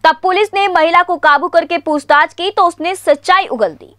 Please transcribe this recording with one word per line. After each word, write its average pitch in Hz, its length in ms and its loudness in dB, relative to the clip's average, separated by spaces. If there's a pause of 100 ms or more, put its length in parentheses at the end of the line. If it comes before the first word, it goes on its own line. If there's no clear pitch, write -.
तब - 180 4
पुलिस 381 320 0
ने 403 140 0
महिला 339 340 2
को 359 140 -2
काबू 294 320 0
करके 339 300 -2
पूछताछ 302 560 0
की 359 160 -6
तो 403 120 -2
उसने 349 320 -2
सच्चाई 370 520 0
उगल 214 240 -4
दी। 104 280 -20